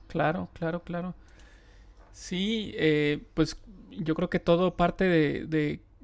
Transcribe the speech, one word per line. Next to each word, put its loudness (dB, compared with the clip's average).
Claro, -2
claro, -6
claro. -8
Sí, -4
eh, 2
pues 2
yo -4
creo -2
que 0
todo 4
parte 0
de, 2
de, -2